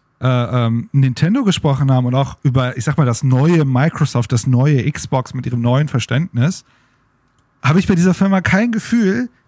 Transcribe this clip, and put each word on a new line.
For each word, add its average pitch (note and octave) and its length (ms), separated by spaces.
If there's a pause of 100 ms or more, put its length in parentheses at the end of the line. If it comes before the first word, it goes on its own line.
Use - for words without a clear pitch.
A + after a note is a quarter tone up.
(200)
äh, B2+ 80
ähm, A#2 680
Nintendo D#3 500
gesprochen C#3 480
haben B2+ 160
und A#2+ 80
auch C3+ 260
über, B2+ 340
ich A#2 80
sag D3 140
mal, D3 80
das A#2+ 180
neue C#3+ 420
Microsoft, C3 680
das B2 160
neue C3 440
Xbox - 440
mit B2 100
ihrem B2 160
neuen B2+ 260
Verständnis, C3+ 800 (960)
habe D3+ 160
ich - 80
bei G3+ 80
dieser F3 180
Firma F#3+ 280
kein A3 300
Gefühl, A3+ 580 (180)